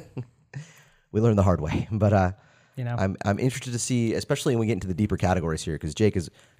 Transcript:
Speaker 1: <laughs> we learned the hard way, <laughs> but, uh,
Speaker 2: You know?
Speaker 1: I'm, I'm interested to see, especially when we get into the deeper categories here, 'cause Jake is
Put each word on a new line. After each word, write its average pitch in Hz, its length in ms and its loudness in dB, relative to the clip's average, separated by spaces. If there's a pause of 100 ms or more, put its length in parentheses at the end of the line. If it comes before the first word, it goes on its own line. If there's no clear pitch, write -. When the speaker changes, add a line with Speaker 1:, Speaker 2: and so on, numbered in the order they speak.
(520)
Speaker 1:
<laughs> - 600 -20
we 107 100 0
learned 110 160 4
the 98 40 6
hard 90 200 4
way, 78 260 -2
<laughs> 101 40 -12
but, 104 200 2
uh, 92 200 4 (440)
Speaker 2:
You 127 80 -8
know? 120 140 -4
Speaker 1:
I'm, 98 260 0
I'm 101 140 0
interested 127 340 -4
to 120 60 -2
see, 117 360 0
especially 139 400 0
when 113 60 2
we 110 60 0
get 107 80 2
into 92 120 -4
the 92 80 -2
deeper 104 220 0
categories 82 460 0
here, 78 160 -6
'cause 76 160 -6
Jake 104 220 2
is 82 140 -4 (300)